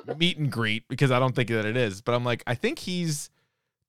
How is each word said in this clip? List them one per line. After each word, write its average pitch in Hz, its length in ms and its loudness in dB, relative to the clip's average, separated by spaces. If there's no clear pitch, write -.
meet 175 180 2
and 143 140 0
greet, 110 380 -2
because 127 220 2
I 123 80 4
don't 127 160 2
think 120 140 0
that 113 160 2
it 110 120 0
is, 107 260 0
but 120 120 0
I'm 123 100 0
like, 120 220 -2
I 120 80 -2
think 254 260 -2
he's, 170 500 -4